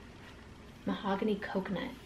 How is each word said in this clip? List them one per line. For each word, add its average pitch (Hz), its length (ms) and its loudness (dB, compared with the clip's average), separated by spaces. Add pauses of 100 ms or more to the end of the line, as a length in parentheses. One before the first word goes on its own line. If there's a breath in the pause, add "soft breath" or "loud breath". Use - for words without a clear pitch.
(840)
Mahogany 202 500 4
coconut. 190 540 2 (160)